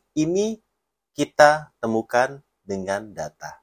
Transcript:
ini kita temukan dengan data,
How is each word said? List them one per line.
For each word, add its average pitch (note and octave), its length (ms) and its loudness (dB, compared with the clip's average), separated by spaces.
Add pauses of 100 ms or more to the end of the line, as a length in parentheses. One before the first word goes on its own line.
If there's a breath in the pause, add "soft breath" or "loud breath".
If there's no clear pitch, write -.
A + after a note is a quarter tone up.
(180)
ini G3 400 0 (560)
kita D3+ 640 2
temukan A#2+ 640 -2 (240)
dengan G2 480 -6
data, D2+ 500 -12